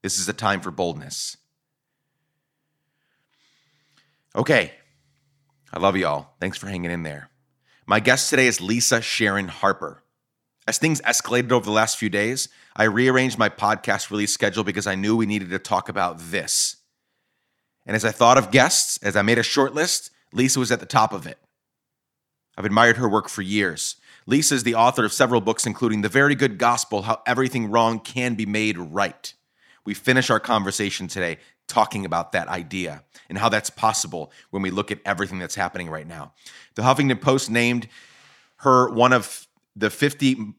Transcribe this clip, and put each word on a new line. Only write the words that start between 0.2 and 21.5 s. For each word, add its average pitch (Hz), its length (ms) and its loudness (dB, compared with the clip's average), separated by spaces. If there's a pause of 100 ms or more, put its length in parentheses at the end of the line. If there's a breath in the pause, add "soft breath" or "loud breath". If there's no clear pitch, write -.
a 104 40 -6
time 98 280 0
for 90 100 -10
boldness. 76 640 -8 (3000)
Okay. 123 360 2 (1000)
I 82 60 -8
love 95 180 2
y'all. 73 320 -2 (100)
Thanks 92 180 -6
for 95 100 -14
hanging 87 240 -6
in 85 120 -6
there. 73 260 -12 (560)
My 107 140 4
guest 123 300 2
today 131 180 6
is 110 140 0
Lisa 117 400 0
Sharon 101 480 -2
Harper. - 520 -2 (640)
As 117 120 -4
things 156 240 0
escalated 123 500 0
over 117 140 2
the 104 60 -4
last 110 260 2
few 107 120 -2
days, 107 380 -2 (260 soft breath)
I 110 120 -4
rearranged 127 520 2
my 107 120 2
podcast 104 600 -4
release 104 240 -2
schedule 104 300 -2
because 101 240 -4
I 95 80 -2
knew 104 220 0
we 113 80 0
needed 101 240 -4
to 92 100 -4
talk - 300 -4
about 87 300 -4
this. 82 580 -4 (1080)
And 107 120 -4
as 110 80 -2
I 107 60 0
thought 123 260 6
of 101 120 2
guests, 131 540 4
as 101 140 0
I 101 60 4
made 117 140 4
a 110 60 2
short 139 320 0
list, - 360 -4 (200)
Lisa 127 280 2
was 123 120 -2
at 117 80 0
the - 60 -14
top 113 260 2
of 85 160 -10
it. - 100 -16 (1200)